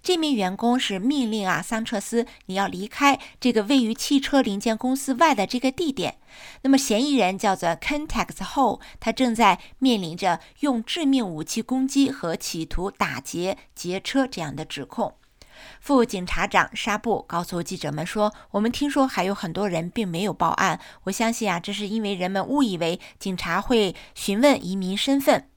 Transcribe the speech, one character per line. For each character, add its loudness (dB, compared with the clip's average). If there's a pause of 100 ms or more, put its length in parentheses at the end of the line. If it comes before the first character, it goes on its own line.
这 2
名 2
员 0
工 2
是 -2
命 0
令 -2
啊， 0
桑 -4
切 -4
斯， -2 (220)
你 -6
要 2
离 -6
开 2 (200)
这 2
个 4
位 4
于 2
汽 2
车 4
零 0
件 0
公 -2
司 -4
外 4
的 0
这 -4
个 2
地 -2
点。 -4 (460)
那 2
么 8
嫌 2
疑 2
人 2
叫 2
做 -2
Kentex -4
Ho， 0 (180)
他 -2
正 0
在 4 (180)
面 4
临 -8
着 0 (220)
用 0
致 -4
命 4
武 -6
器 -4
攻 0
击 4
和 -4
企 -6
图 -4
打 -4
劫 -4 (160)
劫 -6
车 0
这 -8
样 -8
的 -8
指 -12
控。 -6 (680)
副 4
警 -4
察 0
长 2
沙 -2
布 -2
告 -4
诉 -6
记 -8
者 -6
们 -6
说 -2 (180)
，“我 -2
们 0
听 -2
说 2
还 -2
有 0
很 -6
多 -2
人 -2
并 -2
没 -4
有 -2
报 0
案， 0 (240)
我 -4
相 0
信 -2
啊， 0
这 -8
是 -6
因 -2
为 -2
人 -2
们 -2
误 2
以 0
为 0 (180)
警 -6
察 -2
会 2 (180)
询 -2
问 6
移 -4
民 -2
身 2
份 2